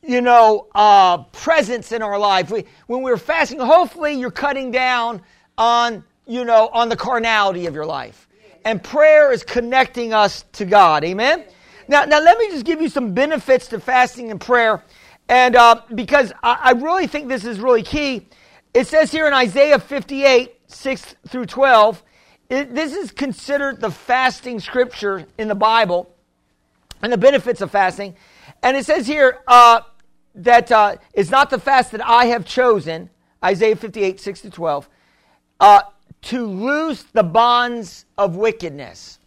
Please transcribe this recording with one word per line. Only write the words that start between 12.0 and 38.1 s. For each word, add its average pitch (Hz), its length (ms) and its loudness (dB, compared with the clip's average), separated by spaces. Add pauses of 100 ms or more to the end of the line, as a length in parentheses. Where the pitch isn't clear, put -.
now 302 160 2
let 339 160 6
me 440 140 -2
just 269 140 -8
give 320 140 -4
you 311 80 -2
some 233 260 -6
benefits 262 560 -2
to 220 120 -10
fasting 247 500 -2
and 208 80 -12
prayer. 226 440 -2 (460)
And, 247 280 4
uh, 233 240 6 (120)
because 247 380 -2 (100)
I, 240 220 -2
I 254 80 4
really 311 360 -2
think 294 200 -10
this 240 160 -8
is 220 160 -10
really 233 240 0
key. 269 440 -6 (460)
It 247 140 0
says 311 240 0
here 311 160 -2
in 285 60 0
Isaiah 269 460 2
fifty-eight, 269 760 -2 (120)
six - 480 -10 (120)
through 247 200 -10
twelve, 226 540 2 (480)
it, 262 240 -6
this 285 200 -6
is 339 180 -10
considered 277 680 -8
the 214 100 -6
fasting 247 680 -4
scripture 208 640 -6 (120)
in 214 120 -8
the 208 60 -4
Bible 208 600 -2 (840)
and 220 100 -4
the 240 60 -2
benefits 262 420 0
of 196 120 -8
fasting. 190 440 -4 (480)
And 262 140 0
it 262 80 -6
says 311 200 0
here, 262 420 0
uh, 240 340 8 (540)
that, 240 360 2
uh, 214 240 2 (180)
it's 196 160 -2
not 269 200 2
the 247 100 -4
fast 269 320 0
that 220 140 -10
I 240 220 4
have 233 180 -4
chosen, 180 640 -2 (340)
Isaiah 196 320 0
fifty-eight, 190 460 -8
six 202 200 -12
to 208 80 -20
twelve, 160 380 -8 (720)
uh, - 220 8 (400)
to 247 240 -8
loose 262 580 -6
the 220 200 0
bonds 240 840 -2 (120)